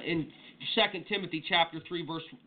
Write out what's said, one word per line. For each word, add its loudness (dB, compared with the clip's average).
in 0
Second 2
Timothy -2
chapter 4
three, -4
verse -4